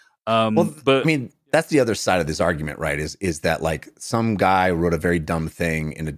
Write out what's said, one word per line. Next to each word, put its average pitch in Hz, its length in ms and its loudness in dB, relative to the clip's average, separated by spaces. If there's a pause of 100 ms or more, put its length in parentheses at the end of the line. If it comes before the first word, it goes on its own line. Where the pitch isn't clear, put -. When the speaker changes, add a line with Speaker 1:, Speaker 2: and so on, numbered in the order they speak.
(260)
Speaker 1:
Um, 110 300 2
Speaker 2:
Well, 170 180 2 (100)
Speaker 1:
but 135 200 4
Speaker 2:
I - 20 -4
mean, 127 260 -2 (200)
that's 156 160 2
the 151 120 4
other 113 140 2
side 92 260 0
of 80 60 0
this 78 160 -4
argument, 76 380 -2
right? 73 200 -2
Is, 76 220 -6
is 85 200 -2
that, 80 200 0
like, 80 260 -4 (120)
some 113 380 -2
guy 92 340 4
wrote 85 240 0
a - 20 -2
very 87 220 0
dumb 80 280 -2
thing 80 440 -4
in 78 160 -8
a, 73 100 -6